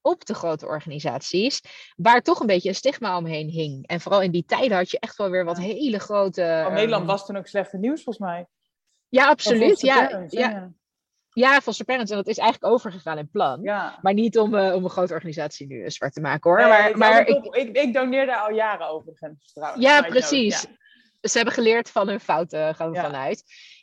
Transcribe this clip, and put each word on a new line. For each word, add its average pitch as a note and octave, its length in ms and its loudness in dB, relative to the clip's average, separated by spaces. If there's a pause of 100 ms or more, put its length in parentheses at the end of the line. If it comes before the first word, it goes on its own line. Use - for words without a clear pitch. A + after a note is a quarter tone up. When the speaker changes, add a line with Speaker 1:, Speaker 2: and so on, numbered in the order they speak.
Speaker 1:
op E4+ 260 -2
de G#3+ 80 -6
grote D#3+ 320 -6
organisaties, D3+ 920 -4 (360)
waar A#3 260 4
toch - 180 0
een C#4 60 -2
beetje F#3 220 2
een - 60 -2
stigma A3 440 -2
omheen D#3 300 -6
hing." D3+ 380 -6
En E3+ 140 -6
vooral F#3+ 220 2
in F#3+ 80 0
die E3+ 140 -2
tijden G#3+ 320 0
had F3+ 140 0
je - 80 -4
echt - 180 -12
wel G3 140 -2
weer F#3 140 0
wat E3+ 120 -4
Speaker 2:
Ja. F3+ 60 -6
Speaker 1:
hele G#3+ 360 -4
grote, F#3+ 680 0
Speaker 2:
Oh, F#3 60 -2
Nederland G#3 300 0
Speaker 1:
ehm, E3+ 80 -2
Speaker 2:
was G3+ 160 -4
toen G3+ 100 -8
ook F#3 100 -10
slechte G3 320 -6
nieuws, C4+ 240 -4
volgens G3+ 240 -8
mij. F3 200 -8 (600)
Speaker 1:
Ja, C4 140 4
Speaker 2:
Van C#4+ 80 6
Speaker 1:
absoluut, B3 380 2
Speaker 2:
Foster F4+ 200 4
Speaker 1:
ja, C4+ 180 6
Speaker 2:
Parents, F#3 280 -8
Speaker 1:
ja. A#3+ 160 0
Speaker 2:
ja. F#3 220 -12 (580)
Speaker 1:
Ja, C4+ 300 4
Foster A#3 240 -6
Parents, B3 260 -4
en G#3 60 -4
dat G3 120 -4
is G#3+ 100 -4
eigenlijk A3 340 0
overgegaan F3+ 460 -2
in D3+ 120 -12
Plan. C#3+ 320 -2
Speaker 2:
Ja. G3 400 -6
Speaker 1:
Maar F#3+ 120 2
niet A3+ 240 2
om, G#3+ 160 4
eh, G3 200 2
om F#3 100 0
een F3+ 60 -4
grote F3+ 220 -2
organisatie D#3 540 -8
nu, C3 160 -12
eh, F2 80 -10
zwart C#3 220 -8
te - 80 -12
maken, D3+ 300 0
hoor. F3+ 100 6
Speaker 2:
Nee, G#3+ 80 6
Speaker 1:
Maar, G#3+ 220 6
Speaker 2:
ja, G#3 60 -4
Speaker 1:
maar A3 240 6
Speaker 2:
ik - 80 4
Speaker 1:
ik C#4 180 2
Speaker 2:
op-, - 100 -10
ik, A#3 200 -2
ik C4+ 160 2
doneer C4 340 -2
daar B3 140 -2
al G#3+ 140 -4
jaren G#3 340 -2
overigens, D#3 640 -14
trouwens, D3+ 320 -8
Speaker 1:
Ja, D4 120 8
Speaker 2:
side C#4+ 120 4
note, B3 100 0
Speaker 1:
precies. A#3+ 440 0
Speaker 2:
ja. - 60 -14 (600)
Speaker 1:
Ze - 80 -2
hebben A#3 180 0
geleerd A#3 360 2
van G3+ 180 0
hun G3 120 -4
fouten, D#3 540 -2
gaan E3 160 -6
we E3+ 60 -8
Speaker 2:
Ja. F3+ 80 -4
Speaker 1:
vanuit. D3 380 -6 (400)